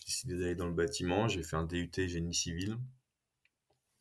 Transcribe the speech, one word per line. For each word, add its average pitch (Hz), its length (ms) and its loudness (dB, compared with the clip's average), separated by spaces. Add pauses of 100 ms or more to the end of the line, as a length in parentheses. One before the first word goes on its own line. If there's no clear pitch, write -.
décidé - 320 -2
d'aller 87 180 0
dans 87 120 0
le 87 60 0
bâtiment, 87 540 4
j'ai 95 160 0
fait - 120 -4
un 82 80 2
D 85 160 0
U 87 100 -2
T 95 180 0
génie 85 280 -2
civil. 92 420 -2 (1200)